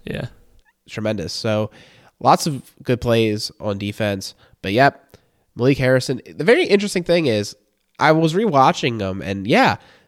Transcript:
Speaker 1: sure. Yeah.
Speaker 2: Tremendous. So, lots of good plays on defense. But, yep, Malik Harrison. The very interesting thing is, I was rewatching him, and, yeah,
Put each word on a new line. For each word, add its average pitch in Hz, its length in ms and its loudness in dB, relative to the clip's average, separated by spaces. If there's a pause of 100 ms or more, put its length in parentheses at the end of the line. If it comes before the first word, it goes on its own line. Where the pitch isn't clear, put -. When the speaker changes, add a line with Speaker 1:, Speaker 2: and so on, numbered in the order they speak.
Speaker 1:
sure. - 100 -8
Yeah. 131 120 -8 (600)
Speaker 2:
Tremendous. 107 440 -6
So, 107 380 -2 (480)
lots 139 300 2
of - 340 -10
good 123 180 -2
plays 113 600 0
on 101 180 -6
defense. 101 560 -6 (280)
But, 95 100 -6
yep, 135 440 0 (380)
Malik 123 240 2
Harrison. 131 480 0
The 87 180 -8
very 269 220 4
interesting 196 380 0
thing 170 220 0
is, 104 300 -2 (440)
I 147 120 4
was 160 220 2
rewatching 143 680 2
him, 95 220 -4
and, 98 240 -6
yeah, 180 300 2 (320)